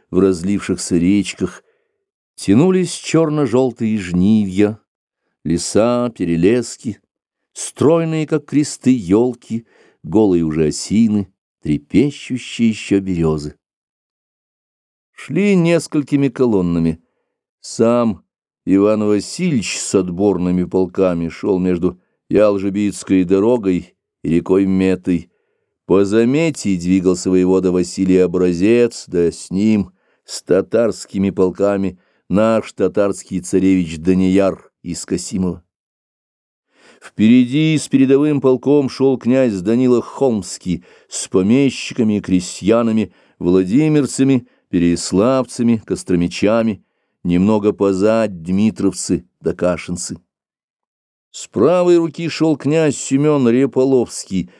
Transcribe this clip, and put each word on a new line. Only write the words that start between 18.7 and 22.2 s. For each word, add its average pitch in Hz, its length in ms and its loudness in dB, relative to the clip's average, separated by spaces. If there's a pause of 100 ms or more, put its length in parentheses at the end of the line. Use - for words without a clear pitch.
Васильевич 104 760 -2
с - 160 -8
отборными 90 720 0
полками 90 640 -2
шел 95 320 -4
между 90 400 -2 (280)